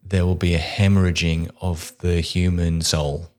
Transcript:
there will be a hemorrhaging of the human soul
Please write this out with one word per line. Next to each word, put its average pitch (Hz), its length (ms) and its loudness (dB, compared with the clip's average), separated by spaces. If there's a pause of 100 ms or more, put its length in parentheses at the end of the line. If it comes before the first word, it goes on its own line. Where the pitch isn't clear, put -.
there 92 220 0
will 90 80 2
be 87 200 0
a 82 40 2
hemorrhaging 85 920 2 (120)
of 87 380 -6
the 87 200 0
human 85 640 0
soul 76 560 -2